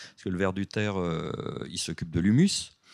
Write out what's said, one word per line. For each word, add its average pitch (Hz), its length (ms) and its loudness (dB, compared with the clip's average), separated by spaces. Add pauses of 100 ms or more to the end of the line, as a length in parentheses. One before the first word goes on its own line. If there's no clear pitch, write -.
(120)
parce - 120 -16
que 98 60 -4
le 90 80 0
ver 95 160 4
de 98 100 -2
terre, 104 340 -2
euh, 82 320 -2 (380)
il 80 80 -10
s'occupe 85 340 -6
de 82 100 0
l'humus. 117 520 4 (220)